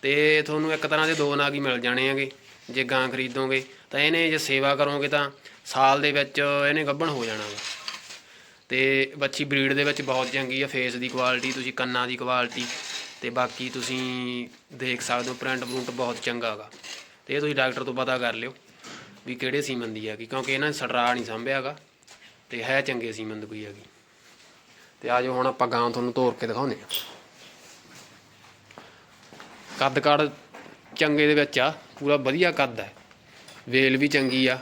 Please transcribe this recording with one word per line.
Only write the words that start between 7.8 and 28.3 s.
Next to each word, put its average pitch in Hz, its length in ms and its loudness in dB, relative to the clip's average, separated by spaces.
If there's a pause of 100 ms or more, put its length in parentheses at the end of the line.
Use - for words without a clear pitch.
ਤੇ 135 480 2
ਵੱਛੀ 139 260 -2
ਬਰੀਡ 139 300 2
ਦੇ 139 100 2
ਵਿੱਚ 143 180 0
ਬਹੁਤ 131 300 0
ਚੰਗੀ 131 300 -2
ਆ, 139 60 -2
ਫੇਸ 127 280 -2
ਦੀ 127 120 -4
ਕੁਆਲਿਟੀ, 127 440 0
ਤੁਸੀਂ 127 220 -6
ਕੰਨਾਂ 123 340 -2
ਦੀ 127 80 -4
ਕੁਆਲਿਟੀ, 123 500 -2 (560)
ਤੇ 123 80 -4
ਬਾਕੀ 123 400 -2
ਤੁਸੀਂ 127 760 -6 (260)
ਦੇਖ 127 280 -4
ਸਕਦੇ 123 280 -2
ਹੋ 127 40 -6
ਪ੍ਰਿੰਟ 127 300 -4
ਪ੍ਰੂੰਟ 123 280 -6
ਬਹੁਤ 120 300 -4
ਚੰਗਾ 120 340 -4
ਗਾ। 107 140 -14 (580)
ਤੇ 135 80 -4
ਇਹ 147 40 0
ਤੁਸੀਂ 147 160 -2
ਡਾਕਟਰ 131 280 0
ਤੋਂ 127 100 -4
ਪਤਾ 127 240 -2
ਕਰ 120 160 0
ਲਿਓ 120 200 -8 (720)
ਵੀ 127 100 -8
ਕਿਹੜੇ 127 260 -2
ਸੀਮਨ 120 320 -4
ਦੀ 107 160 -8
ਹੈਗੀ, 107 160 -10
ਕਿਉਂਕਿ 131 280 -4
ਇਹਨਾਂ 139 140 0
ਨੇ 147 60 0
ਸਟਰਾ 123 400 0
ਨਹੀਂ 120 120 -2
ਸਾਂਭਿਆ 131 360 -4
ਗਾ। 147 160 -8 (720)
ਤੇ 120 140 -8
ਹੈ 135 180 2
ਚੰਗੇ 120 300 -4
ਸੀਮਨ 107 300 -8
ਦੀ 104 60 -12
ਕੋਈ 107 180 -12
ਹੈਗੀ। 104 160 -16 (1200)
ਤੇ 120 80 -6
ਆ 123 120 4
ਜਾਓ 127 120 -2
ਹੁਣ 127 140 2
ਆਪਾਂ 127 200 0
ਗਾਂ 120 220 2
ਤੁਹਾਨੂੰ 120 240 -2
ਤੋਰ 127 200 2
ਕੇ 117 140 -6
ਦਿਖਾਉਂਦੇ 120 280 -2
ਹਾਂ। - 120 -18 (3000)